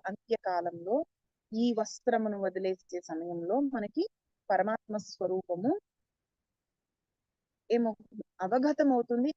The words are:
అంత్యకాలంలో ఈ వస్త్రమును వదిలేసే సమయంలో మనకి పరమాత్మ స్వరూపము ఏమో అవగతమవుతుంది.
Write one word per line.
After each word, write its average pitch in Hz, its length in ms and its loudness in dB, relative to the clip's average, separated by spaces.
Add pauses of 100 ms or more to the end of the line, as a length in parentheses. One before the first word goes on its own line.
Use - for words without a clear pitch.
అంత్యకాలంలో 185 960 -2 (480)
ఈ 233 260 2
వస్త్రమును 214 640 -2
వదిలేసే 185 600 -4
సమయంలో 170 580 -2
మనకి 277 480 -2 (420)
పరమాత్మ 190 480 0
స్వరూపము 185 840 -2 (1900)
ఏమో 226 240 2 (460)
అవగతమవుతుంది. 254 960 2